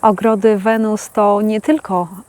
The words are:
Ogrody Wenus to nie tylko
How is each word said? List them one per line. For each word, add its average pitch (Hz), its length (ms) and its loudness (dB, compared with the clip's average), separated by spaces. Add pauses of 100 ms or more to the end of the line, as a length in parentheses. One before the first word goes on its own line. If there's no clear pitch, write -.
Ogrody 214 540 2
Wenus 214 540 -2
to 202 320 2
nie 214 180 -2
tylko 190 480 -2 (200)